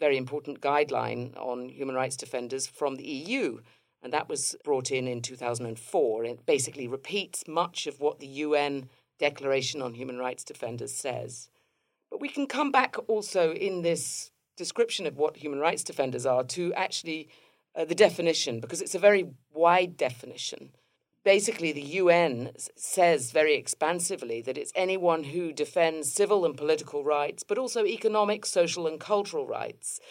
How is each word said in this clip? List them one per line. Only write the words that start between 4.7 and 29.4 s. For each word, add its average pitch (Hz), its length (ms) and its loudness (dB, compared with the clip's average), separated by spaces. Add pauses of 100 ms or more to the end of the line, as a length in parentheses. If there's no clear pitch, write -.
in 131 160 0
in 123 160 -4
two 127 140 -10
thousand 120 300 -4
and 113 120 -8
four, 117 460 0
and 117 80 -4
it - 120 -18
basically 131 440 0
repeats 156 580 -6
much 170 400 -4
of 131 140 -8
what 143 180 0
the 139 80 -14
U 147 300 0
N 143 340 -2 (280)
Declaration 139 640 0
on 120 120 -6
Human 123 220 -10
Rights 127 280 -6
Defenders 117 500 -8
says. 120 540 -8 (600)
But - 120 -10
we 285 80 -6
can 277 180 -4
come 277 240 -2
back 254 240 2 (140)
also 196 440 0
in 185 300 -4
this - 480 -2 (260)
description 196 520 -2
of - 80 -6
what 147 220 2
human 143 200 -6
rights 160 240 2
defenders 127 420 -2
are 127 200 4
to 175 300 -4
actually, 170 540 -6 (460)
uh, 165 100 -2
the 160 120 -2
definition, 165 640 4
because 170 200 -6
it's - 140 -4
a 175 60 -4
very 196 260 8 (260)
wide 175 440 6
definition. - 760 -6 (540)
Basically, 196 480 4
the 143 100 -8 (200)
U 175 80 8
N 156 440 4
s-, - 220 -14
says 160 560 2
very 156 240 6
expansively 156 840 -2
that 131 140 -4
it's 147 200 -8
anyone 175 480 2
who 165 280 -4
defends 156 600 0
civil 202 340 4
and 143 100 -2
political 147 460 0
rights, 147 400 0
but 208 160 -2
also 240 260 0
economic, 214 600 2
social 170 400 2
and 156 140 -4
cultural 202 480 -2